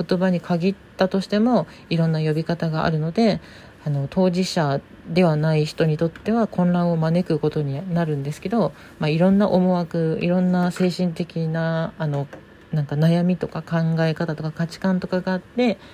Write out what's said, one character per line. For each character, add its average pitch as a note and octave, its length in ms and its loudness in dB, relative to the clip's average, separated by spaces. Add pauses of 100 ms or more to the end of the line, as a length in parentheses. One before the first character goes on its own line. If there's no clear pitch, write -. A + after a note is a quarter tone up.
言 F#3 140 0
葉 F#3 140 2
に E3+ 100 0
限 F3 300 0
っ G3 40 -4 (200)
た F#3+ 120 2
と F#3+ 140 0
し - 60 -8
て G#3 100 -2
も、 A3 300 2 (240)
い E3 60 0
ろ E3 100 2
ん E3 40 2
な D#3 80 0
呼 D#3 140 0
び D#3+ 100 -2
方 E3 280 -2
が D#3 120 -2
あ E3 60 2
る D#3+ 80 0
の D#3+ 140 -2
で、 G3+ 300 2 (440)
あ D3+ 60 -4
の、 C#3 180 -2
当 F#3 220 2
事 F3+ 140 0
者 C#3+ 360 -2 (260)
で F3 160 2
は D#3 120 4
な D#3 200 2
い D3+ 100 2
人 D#3+ 200 -2
に D#3 120 2
と E3 100 0
っ - 20 2
て - 220 -6
は A3+ 160 2
混 F3+ 260 0
乱 F3 180 2
を E3 60 0
招 D#3+ 300 0
く D#3+ 100 0
こ D3+ 140 0
と D#3 100 -2
に D3 320 -4
な E3+ 100 0
る D3+ 120 -2
ん C#3 80 -4
で D3 80 -6
す - 100 -10
け - 80 -6
ど、 G#3 240 0 (240)
ま D#3 80 -4
あ、 D3+ 40 0
い D#3+ 100 2
ろ F#3 100 6
ん G3 80 6
な G#3 120 4
思 F#3 220 4
惑、 E3 480 0
い E3+ 80 -2
ろ F3+ 120 2
ん F3+ 120 2
な F3+ 200 2
精 F#3 180 0
神 F3 240 -2
的 E3 340 -4
な、 E3 520 -2
あ D#3+ 80 -2
の、 C#3+ 200 -2 (460)
な D3+ 80 0
ん C#3+ 60 -2
か C#3+ 80 -4
悩 E3+ 280 4
み F3 140 0
と - 100 -6
か D#3+ 140 -10
考 E3 420 0
え D#3+ 120 0
方 E3 200 -4
と - 60 -10
か D#3 100 -6
価 E3 140 -4
値 - 140 -10
観 F#3 200 0
と F#3 80 -8
か F#3 140 -2
が F#3 120 -2
あ - 20 -2
っ F3+ 40 -2
て、 A#3+ 380 -2 (160)